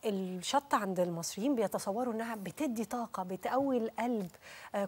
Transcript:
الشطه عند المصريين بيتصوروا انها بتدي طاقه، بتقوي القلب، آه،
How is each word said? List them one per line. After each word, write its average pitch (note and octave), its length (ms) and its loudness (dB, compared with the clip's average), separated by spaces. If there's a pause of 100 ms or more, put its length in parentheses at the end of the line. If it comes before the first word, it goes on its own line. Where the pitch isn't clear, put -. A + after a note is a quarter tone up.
الشطه F#3+ 720 0
عند F#3+ 220 0
المصريين F3+ 560 2
بيتصوروا G#3+ 580 0
انها A3+ 220 -2
بتدي A3 500 -2
طاقه، A#3 380 -4
بتقوي B3 540 2
القلب، A3 540 0 (440)
آه، G3+ 120 2